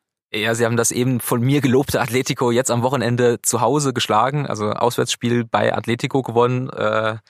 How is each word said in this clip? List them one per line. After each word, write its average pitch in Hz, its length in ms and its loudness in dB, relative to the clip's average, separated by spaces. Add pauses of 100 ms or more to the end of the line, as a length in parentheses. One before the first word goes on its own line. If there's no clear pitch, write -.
(320)
Ja, 110 220 -2
sie 117 100 0
haben 117 120 2
das 117 160 2
eben 123 260 0
von 120 220 -2
mir 135 200 2
gelobte 131 400 2
Atletico 123 520 0
jetzt 117 180 2
am 117 120 0
Wochenende 120 600 2
zu 113 180 -2
Hause 135 320 0
geschlagen, 127 540 0
also 107 240 -4
Auswärtsspiel 120 720 0
bei 107 300 0
Atletico 120 480 -2
gewonnen. 123 480 0
Äh, 110 460 -2 (120)